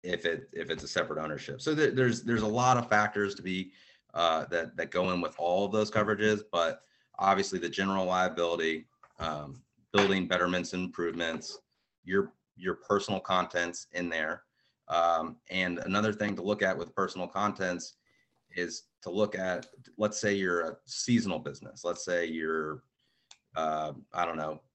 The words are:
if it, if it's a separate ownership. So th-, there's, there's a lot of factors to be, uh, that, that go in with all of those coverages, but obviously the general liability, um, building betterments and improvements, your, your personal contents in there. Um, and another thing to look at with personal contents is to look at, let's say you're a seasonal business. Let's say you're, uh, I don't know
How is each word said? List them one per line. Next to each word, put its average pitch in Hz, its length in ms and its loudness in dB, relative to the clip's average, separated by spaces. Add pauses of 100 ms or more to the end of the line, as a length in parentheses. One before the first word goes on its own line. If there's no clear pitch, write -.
if 90 240 -4
it, 82 260 -2
if 82 180 -8
it's 80 120 -6
a - 60 -12
separate 78 340 -2
ownership. 76 380 -8
So 156 140 0
th-, 147 200 4
there's, 123 280 2
there's 117 200 0
a 107 40 2
lot 123 300 4
of 120 120 -2
factors 104 480 2
to - 60 -16
be, 92 280 -4 (440)
uh, 80 320 2
that, 82 300 -2
that 85 140 -4
go 92 200 2
in 90 100 0
with 80 180 -4
all 90 280 2
of 98 60 -4
those 107 180 2
coverages, 107 600 2
but 82 300 0 (380)
obviously 98 400 4
the 85 100 -2
general 98 380 2
liability, 85 800 2 (320)
um, 73 440 -6 (300)
building 98 340 4
betterments 90 460 2
and 92 120 -2
improvements, 82 760 -4 (460)
your, 95 280 0 (240)
your 90 180 -2
personal 101 460 0
contents 90 720 -2
in 87 160 -4
there. 80 340 -4 (460)
Um, 82 480 2 (140)
and 90 300 0
another 104 320 0
thing 104 240 -2
to 95 60 -8
look 104 200 0
at 95 160 2
with 85 160 -8
personal 92 320 -2
contents 92 680 -2 (600)
is 87 300 -6 (180)
to 90 80 -8
look 101 240 0
at, 92 320 -4 (320)
let's 104 200 0
say 104 160 2
you're 92 280 2
a 80 140 -4 (100)
seasonal 98 520 2
business. - 460 -12
Let's 85 200 -4
say 87 220 0
you're, 80 580 -4 (680)
uh, 78 380 -2 (220)
I 85 100 0
don't 82 140 -4
know 78 240 -6 (120)